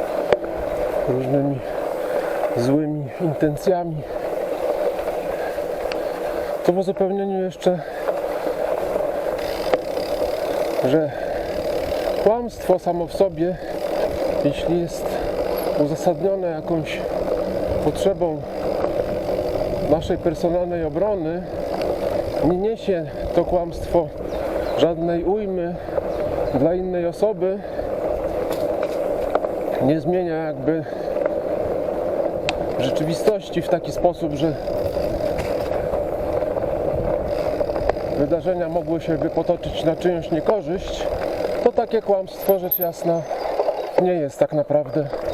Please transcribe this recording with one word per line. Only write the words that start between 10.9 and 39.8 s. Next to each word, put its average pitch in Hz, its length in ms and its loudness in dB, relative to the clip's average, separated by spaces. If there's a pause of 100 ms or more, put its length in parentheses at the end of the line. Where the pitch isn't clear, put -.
kłamstwo 220 560 2
samo 175 280 0
w - 60 -8
sobie, 175 440 2 (880)
jeśli 156 360 2
jest - 260 -4 (800)
uzasadnione 180 600 2
jakąś 156 520 -2 (880)
potrzebą 160 560 2 (1500)
naszej 165 280 2
personalnej 175 680 0
obrony, 170 580 0 (1040)
nie 180 120 6
niesie 190 500 0 (280)
to 170 100 6
kłamstwo 170 640 2 (680)
żadnej 170 460 4
ujmy 185 500 2 (800)
dla 156 200 6
innej 185 320 0
osoby, 190 520 2 (2250)
nie 151 180 6
zmienia 170 340 2
jakby 156 500 0 (1900)
rzeczywistości 170 840 2
w - 60 -4
taki - 240 0
sposób, 165 420 0
że 147 200 2 (3750)
wydarzenia 165 500 2
mogły 160 320 0
się 160 180 0
by - 120 0
potoczyć - 540 0